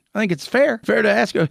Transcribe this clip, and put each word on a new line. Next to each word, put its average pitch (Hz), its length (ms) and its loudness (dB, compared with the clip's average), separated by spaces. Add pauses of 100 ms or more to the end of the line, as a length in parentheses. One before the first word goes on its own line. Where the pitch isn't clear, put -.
(140)
I 202 40 -6
think 214 140 -2
it's 156 140 -8
fair, 254 380 0
fair 220 160 0
to 214 100 2
ask. 214 240 0 (160)